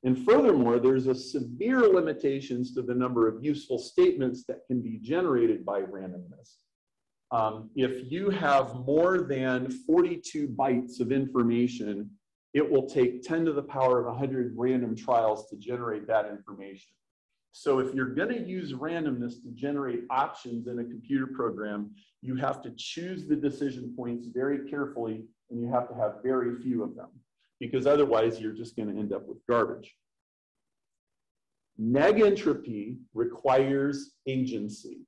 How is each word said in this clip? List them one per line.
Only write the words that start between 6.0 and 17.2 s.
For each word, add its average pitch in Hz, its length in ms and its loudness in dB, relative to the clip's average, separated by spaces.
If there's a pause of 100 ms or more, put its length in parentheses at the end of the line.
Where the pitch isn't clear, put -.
Um, 110 460 -2
if 127 340 -2
you 185 200 -2
have 143 440 2
more 156 460 2
than 131 500 -2
forty-two 160 760 0
bytes 127 520 0
of 120 120 0
information, 120 960 0 (420)
it 147 160 2
will 135 200 2
take 123 340 2
ten 165 220 -2
to 160 80 2
the 139 100 -2
power 131 380 2
of 117 120 -2
a 120 60 -6
hundred 127 380 -2
random 120 400 0
trials 110 540 0
to 104 60 -14
generate 107 520 -6
that 110 180 2
information. 98 680 -16 (600)